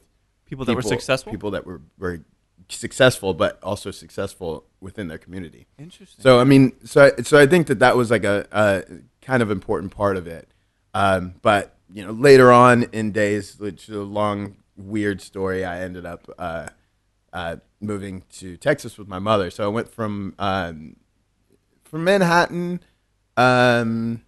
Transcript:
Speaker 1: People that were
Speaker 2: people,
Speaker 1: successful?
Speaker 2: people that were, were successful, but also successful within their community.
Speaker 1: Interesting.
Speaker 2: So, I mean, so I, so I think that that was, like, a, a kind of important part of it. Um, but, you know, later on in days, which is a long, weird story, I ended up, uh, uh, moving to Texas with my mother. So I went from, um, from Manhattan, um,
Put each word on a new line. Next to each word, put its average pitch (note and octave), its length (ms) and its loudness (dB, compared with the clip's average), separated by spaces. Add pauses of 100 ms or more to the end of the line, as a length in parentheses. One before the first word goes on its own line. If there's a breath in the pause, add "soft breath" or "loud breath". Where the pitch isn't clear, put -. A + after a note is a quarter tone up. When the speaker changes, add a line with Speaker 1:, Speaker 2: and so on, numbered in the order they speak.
(440)
Speaker 1:
People C3 220 -12
that A#2+ 100 -2
were B2+ 60 -6
Speaker 2:
people, G#2+ 80 -4
Speaker 1:
successful? C3 420 -6
Speaker 2:
people G2+ 180 -8
that F#2 160 -8
were, F2+ 140 -16 (180)
were F2 220 -8 (480)
successful, A#2 680 0
but G2 280 -4
also G2 280 -10
successful E2+ 720 -12 (160)
within F#2 280 -14
their D#2+ 100 -14
community. E2 480 -18 (120)
Speaker 1:
Interesting. - 440 -20
Speaker 2:
So, B2+ 180 6
I B2 40 4
mean, C3+ 280 6 (120)
so C#3 220 6 (100)
I, A#2+ 60 -6
so C#3+ 160 4
I C#3+ 80 8
think D#3+ 220 2
that B2 120 -2
that B2+ 160 4
was, A#2+ 140 0
like, G#2+ 140 0
a, G2+ 280 -2
a G2+ 300 0 (420)
kind C3 180 -2
of G#2 80 -2
important F#2+ 420 -6
part G2+ 240 -2
of E2+ 100 -10
it. E2 220 -16 (460)
Um, F#2 480 -2
but, G2+ 340 0 (160)
you G2 120 -16
know, G2+ 80 -12
later B2+ 400 8
on A#2+ 400 6
in G#2+ 200 -4
days, G#2 460 -2
which G2+ 300 -12
is G#2+ 80 -14
a G#2 60 -8
long, G2+ 540 -6 (200)
weird G2+ 440 -6
story, F#2+ 440 -6
I F2+ 160 -8
ended F2+ 260 -12
up, E2+ 220 -16 (100)
uh, E2 300 -10 (640)
uh, E2 240 -10 (240)
moving G2 420 -10 (120)
to F2+ 220 -18
Texas C#3 420 -6
with G2+ 100 -18
my F#2+ 100 -10
mother. G2+ 320 0
So A2 140 -8
I G#2 40 -2
went A2 200 -6
from, G2+ 500 -8
um, F2 580 -6 (880)
from D#3+ 200 -10
Manhattan, F3 760 0 (560)
um, A#2 920 0